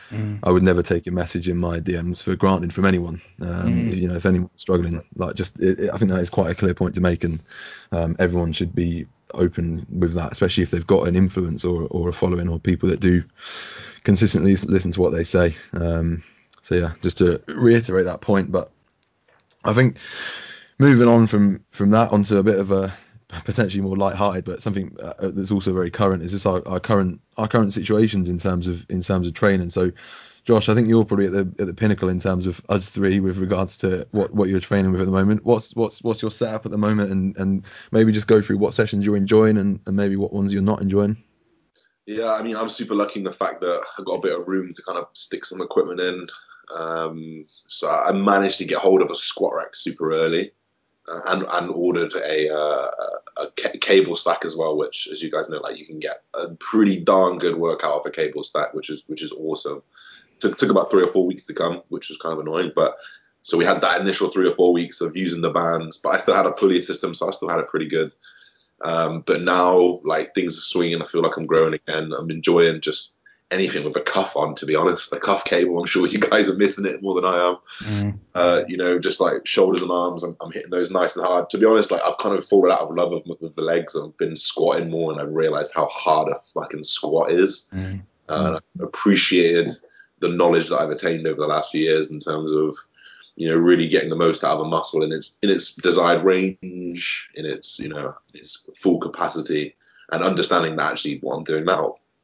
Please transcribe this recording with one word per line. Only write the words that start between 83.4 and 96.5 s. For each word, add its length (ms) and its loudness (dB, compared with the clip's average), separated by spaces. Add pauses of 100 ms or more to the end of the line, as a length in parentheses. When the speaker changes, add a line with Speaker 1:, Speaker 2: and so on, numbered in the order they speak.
Speaker 3:
with 140 -12
the 80 -8
legs. 320 -2
I've 220 -8
been 180 -4
squatting 540 -2
more, 220 -4
and 80 -6
I've 120 -8
realized 420 0
how 140 0
hard 420 0
a 100 -4 (140)
fucking 300 -8
squat 480 0
is. 420 2
Speaker 1:
Mm. 280 -8 (280)
Speaker 3:
Uh, 160 -2
and 120 0
I've 260 -14
appreciated 880 2 (480)
the 100 0
knowledge 400 2
that 100 0
I've 120 -2
attained 340 -4
over 140 -4
the 80 -4
last 240 -2
few 100 -2
years 300 2
in 80 -10
terms 320 -4
of, 260 0 (580)
you 140 -4
know, 60 2
really 320 4
getting 220 0
the 60 -4
most 280 0
out 160 0
of 60 -6
a 40 -6
muscle 320 -2
in 100 -2
its, 300 -10
in 80 2
its 260 0
desired 480 2
range, 1080 -2